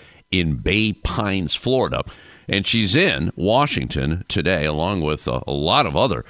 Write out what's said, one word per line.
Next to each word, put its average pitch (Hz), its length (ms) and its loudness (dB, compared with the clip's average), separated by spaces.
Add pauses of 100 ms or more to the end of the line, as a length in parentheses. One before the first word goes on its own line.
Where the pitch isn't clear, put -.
(320)
in 82 240 0
Bay 101 380 0
Pines, 98 640 -2
Florida. 123 500 0 (420)
And 98 180 0
she's 110 300 2
in 107 400 2
Washington 87 960 0
today, 85 340 0
along 80 380 0
with 76 260 -2
a, 64 180 -2
a 67 60 -6
lot 87 340 2
of 73 120 -2
other 90 320 2